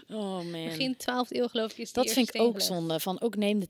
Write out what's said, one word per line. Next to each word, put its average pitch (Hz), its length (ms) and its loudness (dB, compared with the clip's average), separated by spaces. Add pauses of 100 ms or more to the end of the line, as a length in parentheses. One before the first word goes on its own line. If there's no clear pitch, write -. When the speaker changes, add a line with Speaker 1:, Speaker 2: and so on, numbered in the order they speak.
Speaker 1:
Oh, 214 100 -6 (240)
man. 170 80 -6
Speaker 2:
Begin 165 460 -4
twaalfde 247 400 -2
eeuw, 240 100 2
geloof 220 240 -2
ik, - 60 -16
is 233 80 -8
die - 80 -12
Speaker 1:
Dat 247 100 4
Speaker 2:
eerste 220 160 0
Speaker 1:
vind 233 80 6
ik - 80 -8
Speaker 2:
steen 226 120 6
Speaker 1:
ook 220 40 4 (100)
Speaker 2:
gelegd. 190 100 0
Speaker 1:
zonde, 165 280 0
van 185 220 -2
ook 226 140 0
neem 208 240 4
de 180 100 0